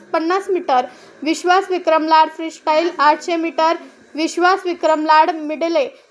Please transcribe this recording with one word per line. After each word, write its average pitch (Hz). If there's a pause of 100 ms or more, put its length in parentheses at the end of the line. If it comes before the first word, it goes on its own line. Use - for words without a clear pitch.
(140)
पन्नास 339
मीटर, 269 (380)
विश्वास 349
विक्रम 320
लाड 320
फ्रीस्टाईल 320 (100)
आठशे 302
मीटर, 330 (420)
विश्वास 339
विक्रम 320
लाड 311
मिडले 311 (240)